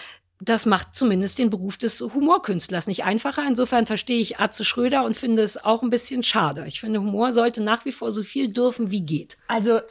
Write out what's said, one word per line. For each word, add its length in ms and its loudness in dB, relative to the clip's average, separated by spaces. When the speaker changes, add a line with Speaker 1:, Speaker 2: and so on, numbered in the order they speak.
Speaker 1:
Das 240 0
macht 300 2
zumindest 420 2
den 120 4
Beruf 280 -4
des 240 -2
Humorkünstlers 840 0
nicht 160 -4
einfacher. 420 0
Insofern 400 2
verstehe 360 -2
ich 180 -4
Atze 240 -2
Schröder 400 0
und 140 -2
finde 260 2
es 200 0
auch 200 2
ein 60 -2
bisschen 340 0
schade. 420 0
Ich 140 -10
finde, 220 -2
Humor 320 0
sollte 280 2
nach 220 0
wie 80 -4
vor 200 -6
so 120 -4
viel 300 -4
dürfen, 360 0
wie 120 -2
geht. 360 -4
Speaker 2:
Also 300 2